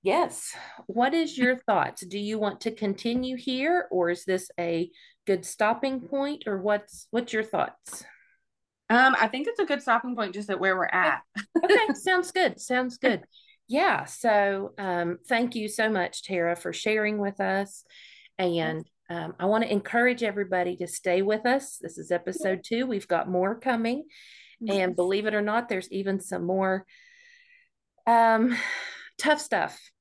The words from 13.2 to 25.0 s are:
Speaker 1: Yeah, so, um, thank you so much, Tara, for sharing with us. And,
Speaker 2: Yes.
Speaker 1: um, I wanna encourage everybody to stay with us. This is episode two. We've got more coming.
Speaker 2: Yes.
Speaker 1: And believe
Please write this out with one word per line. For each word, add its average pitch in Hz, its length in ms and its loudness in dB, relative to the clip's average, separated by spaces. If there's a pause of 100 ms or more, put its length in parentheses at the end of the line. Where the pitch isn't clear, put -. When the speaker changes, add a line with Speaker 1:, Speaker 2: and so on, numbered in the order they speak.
Speaker 1:
Yeah, 285 360 2
so, 202 720 2
um, 175 420 -2 (100)
thank 240 260 0
you 214 140 -4
so 220 200 0
much, 190 360 -2
Tara, 170 320 0
for 170 180 -6
sharing 214 440 0
with 202 220 -4
us. 196 440 -2 (540)
And, 180 160 0
Speaker 2:
Yes. 160 300 -2 (240)
Speaker 1:
um, 170 300 -8
I 175 80 -2
wanna 220 200 2
encourage 240 560 2
everybody 185 560 0
to 175 80 -4
stay 185 360 0
with 214 240 0
us. 277 320 0
This 170 180 -12
is 165 140 -12
episode 185 540 -2
two. 233 220 -2
We've 208 220 -4
got 175 220 0
more 185 280 0
coming. 240 500 -2 (520)
Speaker 2:
Yes. 208 160 0
Speaker 1:
And 185 200 2
believe 196 300 2